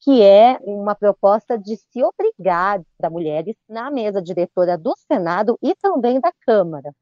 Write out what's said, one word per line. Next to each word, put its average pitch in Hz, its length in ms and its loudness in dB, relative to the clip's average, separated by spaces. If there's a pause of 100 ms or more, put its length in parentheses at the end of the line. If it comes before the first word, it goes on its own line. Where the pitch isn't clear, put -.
que 269 220 4
é 208 400 8
uma 202 320 -6
proposta 208 600 0
de 208 200 -8
se - 260 -8
obrigar 202 800 -2 (160)
para 170 140 -6
mulheres 165 440 -6 (140)
na 226 220 -12
mesa 214 300 -4
diretora 180 560 -4
do 170 200 -4
Senado 202 640 -2
e 302 140 -2
também 262 420 -2
da 330 140 -2 (120)
Câmara. 165 580 -2